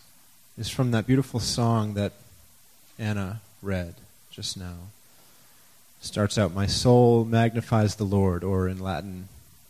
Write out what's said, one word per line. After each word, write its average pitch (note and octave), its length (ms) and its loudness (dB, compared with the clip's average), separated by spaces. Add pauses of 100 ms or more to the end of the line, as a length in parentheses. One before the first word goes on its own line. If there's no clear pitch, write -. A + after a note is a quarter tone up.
(560)
is A2+ 120 -8
from B2 240 0
that A2 140 0
beautiful C3 340 0
song A2+ 540 0
that G2+ 180 -2 (840)
Anna G#2+ 420 -4 (200)
read F#2 340 -4 (360)
just - 260 -10
now. F2+ 340 -14 (1080)
Starts - 380 -2
out, F#2 160 2
"My G2 120 -2
soul A#2+ 580 6
magnifies A2+ 720 2
the G#2 80 -4
Lord," F#2+ 400 2
or F#2+ 240 0
in F#2 100 -6
Latin, F#2 500 -8 (420)